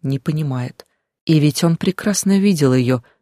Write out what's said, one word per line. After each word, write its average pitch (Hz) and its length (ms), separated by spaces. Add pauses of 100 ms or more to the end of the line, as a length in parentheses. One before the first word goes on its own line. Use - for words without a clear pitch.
не 139 160
понимает. 135 680 (400)
И 160 120
ведь 147 240
он 165 140
прекрасно 196 640
видел 160 360
её 127 280 (200)